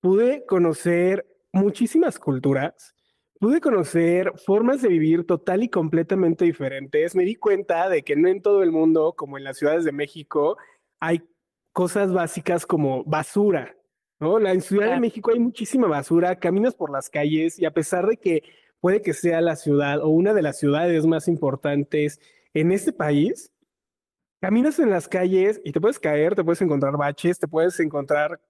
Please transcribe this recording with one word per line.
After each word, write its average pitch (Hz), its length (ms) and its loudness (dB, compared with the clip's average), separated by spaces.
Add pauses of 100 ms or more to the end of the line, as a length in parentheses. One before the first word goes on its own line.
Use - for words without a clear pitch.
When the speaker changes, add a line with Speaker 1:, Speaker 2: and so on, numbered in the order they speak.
Speaker 1:
pude 233 440 2
conocer 175 800 0 (260)
muchísimas 226 680 0
culturas, 139 760 -4 (440)
pude 269 220 2
conocer 180 720 0 (120)
formas 240 360 2
de 247 80 2
vivir 165 360 2
total 185 380 -2
y 240 60 -4
completamente 165 760 0
diferentes. 147 680 -2
Me 185 80 2
di 208 120 -2
cuenta 190 520 0
de 165 160 0
que 147 120 -2
no 160 120 4
en 190 140 0
todo 202 220 4
el 170 80 2
mundo, 160 440 2
como 139 220 -12
en 135 60 -14
las 135 140 -12
ciudades 156 280 0
de 151 60 0
México, 147 680 -4 (420)
hay 170 220 -2 (500)
cosas 185 400 -2
básicas 170 540 -4
como 135 400 -2
basura, 156 720 -2 (420)
¿no? 175 200 0
La, 196 120 0
en 185 100 0
Ciudad 202 240 0
de 226 40 2
Speaker 2:
Claro. 254 120 0
Speaker 1:
México 226 300 -2
hay 240 80 2
muchísima 233 480 0
basura, 170 520 0
caminas 202 360 0
por 147 160 -8
las 139 180 -6
calles 156 500 -2
y 170 60 2
a 156 60 -2
pesar 180 360 -2
de 226 100 0
que 165 260 -2 (380)
puede 196 200 2
que 180 120 -2
sea 165 280 0
la 165 140 0
ciudad 143 460 0
o 156 80 0
una 180 240 4
de 202 80 2
las 147 180 -2
ciudades 156 460 2
más 160 240 2
importantes 147 920 -2 (340)
en 165 200 2
este 196 180 -2
país, 151 640 -2 (880)
caminas 240 380 0
en 269 100 4
las 180 180 0
calles 185 560 0
y 147 80 -12
te - 80 -2
puedes 185 200 0
caer, 156 360 0
te 196 80 0
puedes 165 180 0
encontrar 143 360 0
baches, 147 420 -2
te 165 80 -2
puedes 165 320 0
encontrar 151 720 -2